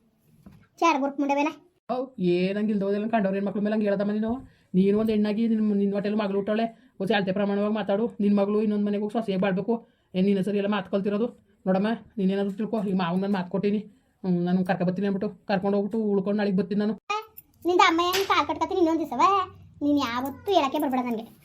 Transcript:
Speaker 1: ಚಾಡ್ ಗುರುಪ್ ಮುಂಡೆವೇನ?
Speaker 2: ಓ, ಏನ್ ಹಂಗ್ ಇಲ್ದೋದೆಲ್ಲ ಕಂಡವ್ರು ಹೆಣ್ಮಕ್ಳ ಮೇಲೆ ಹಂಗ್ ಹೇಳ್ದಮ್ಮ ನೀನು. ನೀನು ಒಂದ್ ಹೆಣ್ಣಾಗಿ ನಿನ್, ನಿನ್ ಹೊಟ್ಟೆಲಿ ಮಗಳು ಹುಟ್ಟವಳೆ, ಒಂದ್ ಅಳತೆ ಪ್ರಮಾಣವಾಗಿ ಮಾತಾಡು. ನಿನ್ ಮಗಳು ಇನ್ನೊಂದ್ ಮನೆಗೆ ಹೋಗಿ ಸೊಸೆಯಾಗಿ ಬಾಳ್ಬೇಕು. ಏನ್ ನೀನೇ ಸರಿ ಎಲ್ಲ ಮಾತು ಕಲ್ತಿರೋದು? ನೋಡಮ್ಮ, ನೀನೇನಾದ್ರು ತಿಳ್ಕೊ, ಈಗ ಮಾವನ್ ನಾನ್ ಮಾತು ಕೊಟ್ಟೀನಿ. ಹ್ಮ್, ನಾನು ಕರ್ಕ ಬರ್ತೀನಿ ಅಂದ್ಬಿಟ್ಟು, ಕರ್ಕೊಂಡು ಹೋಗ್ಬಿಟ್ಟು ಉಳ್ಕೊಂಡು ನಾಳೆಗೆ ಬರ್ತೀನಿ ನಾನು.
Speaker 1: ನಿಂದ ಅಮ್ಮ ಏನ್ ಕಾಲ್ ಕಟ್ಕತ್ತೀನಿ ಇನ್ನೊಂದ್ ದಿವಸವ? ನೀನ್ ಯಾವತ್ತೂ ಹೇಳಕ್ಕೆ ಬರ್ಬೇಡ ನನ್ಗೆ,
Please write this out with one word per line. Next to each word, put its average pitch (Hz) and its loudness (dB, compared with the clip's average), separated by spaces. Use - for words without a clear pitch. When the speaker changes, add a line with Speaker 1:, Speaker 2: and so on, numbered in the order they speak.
Speaker 1:
ಚಾಡ್ 320 4
ಗುರುಪ್ 277 -4
ಮುಂಡೆವೇನ? 285 0
Speaker 2:
ಓ, - -2
ಏನ್ 185 0
ಹಂಗ್ 214 0
ಇಲ್ದೋದೆಲ್ಲ 202 0
ಕಂಡವ್ರು 196 2
ಹೆಣ್ಮಕ್ಳ 202 -4
ಮೇಲೆ 214 0
ಹಂಗ್ 214 0
ಹೇಳ್ದಮ್ಮ 202 0
ನೀನು. 220 -2
ನೀನು 196 4
ಒಂದ್ 220 0
ಹೆಣ್ಣಾಗಿ 208 0
ನಿನ್, 214 0
ನಿನ್ 202 0
ಹೊಟ್ಟೆಲಿ 208 -2
ಮಗಳು 196 -2
ಹುಟ್ಟವಳೆ, 214 -2
ಒಂದ್ 196 0
ಅಳತೆ 190 0
ಪ್ರಮಾಣವಾಗಿ 202 0
ಮಾತಾಡು. 202 0
ನಿನ್ 202 4
ಮಗಳು 208 0
ಇನ್ನೊಂದ್ 208 0
ಮನೆಗೆ 208 -2
ಹೋಗಿ 208 -8
ಸೊಸೆಯಾಗಿ 196 -2
ಬಾಳ್ಬೇಕು. 196 0
ಏನ್ 185 2
ನೀನೇ 196 2
ಸರಿ 202 -2
ಎಲ್ಲ 202 -2
ಮಾತು 190 -4
ಕಲ್ತಿರೋದು? 208 0
ನೋಡಮ್ಮ, 196 2
ನೀನೇನಾದ್ರು 196 0
ತಿಳ್ಕೊ, 226 -2
ಈಗ 185 0
ಮಾವನ್ 180 0
ನಾನ್ 196 0
ಮಾತು 180 -4
ಕೊಟ್ಟೀನಿ. 202 0
ಹ್ಮ್, 180 0
ನಾನು 180 2
ಕರ್ಕ 180 -2
ಬರ್ತೀನಿ 185 -2
ಅಂದ್ಬಿಟ್ಟು, 202 -2
ಕರ್ಕೊಂಡು 202 0
ಹೋಗ್ಬಿಟ್ಟು 202 -2
ಉಳ್ಕೊಂಡು 202 0
ನಾಳೆಗೆ 202 0
ಬರ್ತೀನಿ 202 0
ನಾನು. 254 0
Speaker 1:
ನಿಂದ 359 4
ಅಮ್ಮ 339 2
ಏನ್ 370 0
ಕಾಲ್ 339 2
ಕಟ್ಕತ್ತೀನಿ 359 -2
ಇನ್ನೊಂದ್ 320 2
ದಿವಸವ? 277 0
ನೀನ್ 294 2
ಯಾವತ್ತೂ 254 -4
ಹೇಳಕ್ಕೆ 302 2
ಬರ್ಬೇಡ 262 0
ನನ್ಗೆ, 220 -4